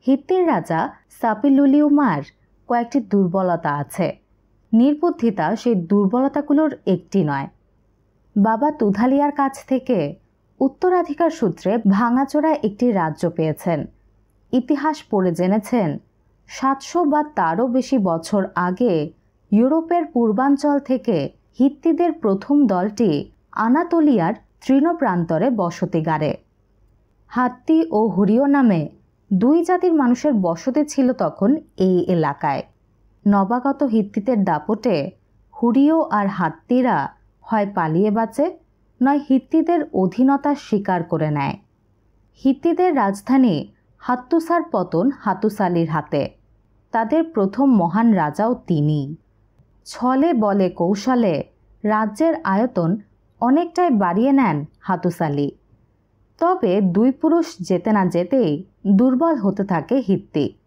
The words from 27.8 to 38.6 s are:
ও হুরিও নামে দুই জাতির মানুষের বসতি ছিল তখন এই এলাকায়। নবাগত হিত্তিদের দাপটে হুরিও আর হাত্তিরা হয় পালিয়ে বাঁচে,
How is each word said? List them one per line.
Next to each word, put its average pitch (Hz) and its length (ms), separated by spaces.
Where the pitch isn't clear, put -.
ও 226 160
হুরিও 208 400
নামে 233 420
দুই 269 320
জাতির 359 300
মানুষের 262 380
বসতি 208 520
ছিল 262 280
তখন 208 440
এই 185 240
এলাকায়। 151 600
নবাগত 247 540
হিত্তিদের 220 600
দাপটে 185 640
হুরিও 285 400
আর 208 260
হাত্তিরা 196 800
হয় 208 340
পালিয়ে 175 360
বাঁচে, 226 480